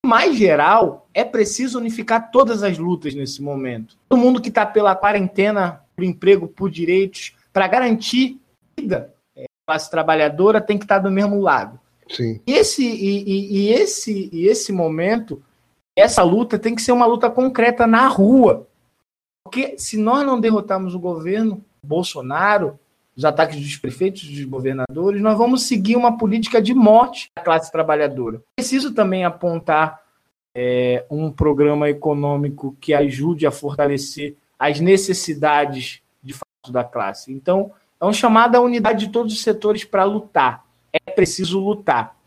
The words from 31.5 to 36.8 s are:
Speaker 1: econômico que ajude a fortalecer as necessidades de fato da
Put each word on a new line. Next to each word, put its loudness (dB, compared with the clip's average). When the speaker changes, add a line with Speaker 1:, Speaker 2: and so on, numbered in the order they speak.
Speaker 1:
econômico -4
que 0
ajude 0
a 2
fortalecer -6
as -2
necessidades 0
de -18
fato -20
da -2